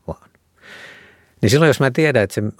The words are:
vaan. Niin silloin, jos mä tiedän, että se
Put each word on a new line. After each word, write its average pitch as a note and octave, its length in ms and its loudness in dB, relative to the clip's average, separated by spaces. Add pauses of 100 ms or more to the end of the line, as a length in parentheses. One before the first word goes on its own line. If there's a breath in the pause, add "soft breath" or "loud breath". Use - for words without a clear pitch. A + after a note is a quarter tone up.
vaan. - 240 -16 (1080 loud breath)
Niin G#2 100 2
silloin, D3+ 180 4
jos C3 120 0
mä C3+ 100 0
tiedän, C3+ 320 0
että G2 120 -4
se G#2+ 80 -6 (180)